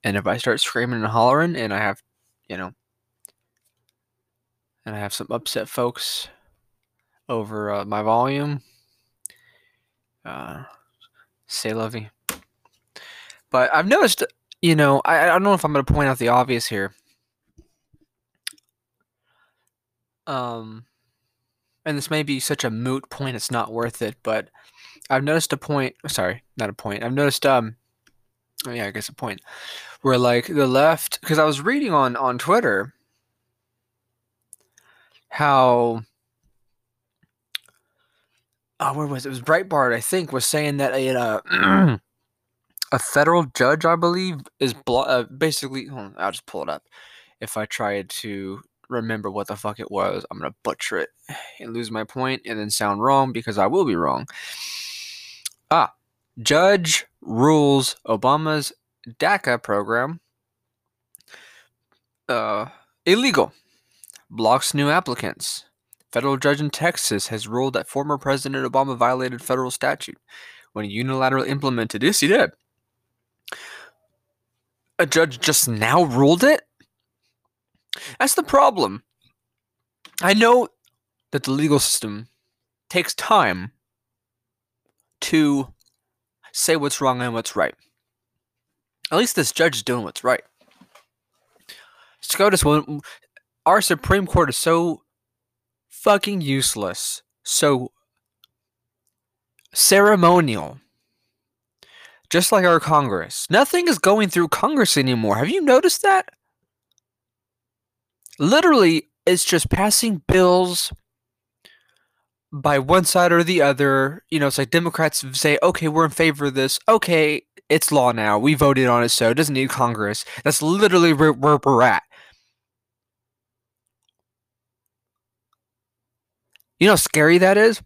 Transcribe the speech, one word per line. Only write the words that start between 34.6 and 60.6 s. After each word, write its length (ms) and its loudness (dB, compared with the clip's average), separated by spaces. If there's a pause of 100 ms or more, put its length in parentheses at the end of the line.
how, 760 2 (2750)
oh, 140 -4
where 120 -6
was 200 -8
it? 20 -10
It 40 -10
was 100 -12
Breitbart, 520 0
I 60 -4
think, 320 -4
was 140 -4
saying 320 -2
that 160 -2
a, 160 -2
uh, 880 2 (600)
<clears throat> 340 -10
a 60 0
federal 460 2 (100)
judge, 300 0
I 100 4
believe, 440 -2 (200)
is 140 -2
blo-, 300 -2
uh, 220 0
basically, 600 -6
hold 160 -16
on, 160 -18
I'll 160 -4
just 140 -16
pull 160 -10
it 80 -8
up. 140 -10 (580)
If 160 -10
I 80 -6
try 340 -6
to 600 -12 (260)
remember 420 -6
what 180 -8
the 80 -10
fuck 240 -10
it 100 -14
was, 400 -4
I'm 80 -14
gonna 240 -10
butcher 340 -6
it 140 -6 (480)
and 160 -14
lose 160 -8
my 140 -6
point 420 -6
and 120 -8
then 120 -8
sound 320 -2
wrong 300 2
because 260 -6
I 80 2
will 180 0
be 120 0
wrong. 300 -2 (1400)
Ah, 220 2 (480)
judge 640 2 (160)
rules 760 2 (100)
Obama's 680 0 (460)
daca 440 0
program, 580 -4 (2000)